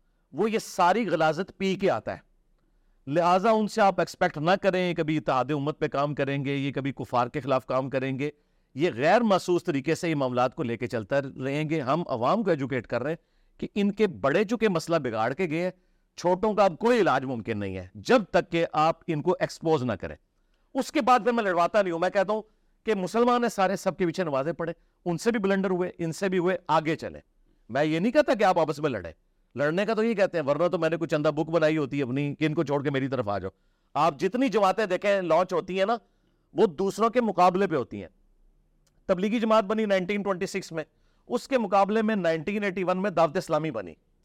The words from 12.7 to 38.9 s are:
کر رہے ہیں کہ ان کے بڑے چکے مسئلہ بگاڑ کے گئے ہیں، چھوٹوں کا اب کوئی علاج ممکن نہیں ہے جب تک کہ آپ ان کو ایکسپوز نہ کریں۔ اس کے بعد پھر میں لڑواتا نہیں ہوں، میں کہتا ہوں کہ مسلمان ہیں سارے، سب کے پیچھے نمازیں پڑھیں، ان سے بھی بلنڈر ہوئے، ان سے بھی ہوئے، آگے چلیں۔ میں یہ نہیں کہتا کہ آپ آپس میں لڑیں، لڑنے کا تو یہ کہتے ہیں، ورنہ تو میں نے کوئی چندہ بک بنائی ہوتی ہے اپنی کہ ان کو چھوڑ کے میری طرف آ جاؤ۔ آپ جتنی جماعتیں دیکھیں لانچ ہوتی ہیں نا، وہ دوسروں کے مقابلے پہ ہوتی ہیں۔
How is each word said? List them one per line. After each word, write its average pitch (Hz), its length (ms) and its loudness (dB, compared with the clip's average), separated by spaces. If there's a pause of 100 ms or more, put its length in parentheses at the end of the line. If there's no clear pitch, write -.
کر 120 160 -4
رہے 143 80 -4
ہیں 170 60 -6 (400)
کہ - 180 -8
ان 202 160 2
کے 208 160 2
بڑے 143 360 0
چکے 220 260 0
مسئلہ 170 260 0
بگاڑ 120 380 0
کے 180 160 -2
گئے 160 140 -2
ہیں، 180 80 -2 (440)
چھوٹوں 185 380 0
کا 202 120 4
اب 175 140 0
کوئی 233 220 4
علاج 139 240 2
ممکن 113 320 -4
نہیں 98 200 -6
ہے 90 180 -12
جب 196 360 2
تک 175 200 0
کہ 165 220 0
آپ 156 340 2
ان 156 140 -4
کو 175 180 0
ایکسپوز 160 440 -2
نہ 123 80 -2
کریں۔ 85 240 -8 (580)
اس 269 180 -4
کے 311 100 0
بعد 247 180 4
پھر 214 120 0
میں 233 120 -2
لڑواتا 175 380 2
نہیں 190 100 0
ہوں، 165 80 -4
میں 180 100 0
کہتا 190 240 0
ہوں 220 80 -4 (420)
کہ 220 120 0
مسلمان 233 460 2
ہیں 233 80 0
سارے، 190 260 0
سب 175 220 -4
کے 185 80 0
پیچھے 165 180 -2
نمازیں 143 300 -2
پڑھیں، 165 200 -6 (320)
ان 175 120 -2
سے 233 140 0
بھی 233 80 -2
بلنڈر 196 300 2
ہوئے، 180 280 0
ان 165 140 -4
سے 190 180 -2
بھی 185 80 0
ہوئے، 180 200 0 (100)
آگے 156 280 2
چلیں۔ 80 260 -12 (480)
میں 135 160 0
یہ 156 140 0
نہیں 214 120 2
کہتا 294 220 4
کہ 214 100 2
آپ 185 160 4
آپس 151 200 0
میں 151 100 0
لڑیں، 92 220 -6 (440)
لڑنے 156 300 0
کا 214 80 -2
تو 220 100 0
یہ 233 100 2
کہتے 185 240 0
ہیں، 156 80 -2
ورنہ 147 220 2
تو 175 100 0
میں 165 120 0
نے 165 80 0
کوئی 160 100 -4
چندہ 151 200 0
بک 156 220 0
بنائی 156 280 2
ہوتی 143 200 -2
ہے 143 60 0
اپنی 139 320 -4
کہ 151 100 -2
ان 156 80 0
کو 165 100 0
چھوڑ 143 200 -2
کے 143 60 -2
میری 135 180 -2
طرف 123 220 -4
آ 101 100 -2
جاؤ۔ 95 120 -8 (420)
آپ 151 260 2
جتنی 233 300 0
جماعتیں 196 360 2
دیکھیں 190 360 0
لانچ 180 320 2
ہوتی 180 260 -2
ہیں 190 60 2
نا، 226 120 0 (560)
وہ 190 120 6
دوسروں 196 440 0
کے 247 120 2
مقابلے 190 460 4
پہ 165 80 -2
ہوتی 110 260 -4
ہیں۔ 85 80 -14 (960)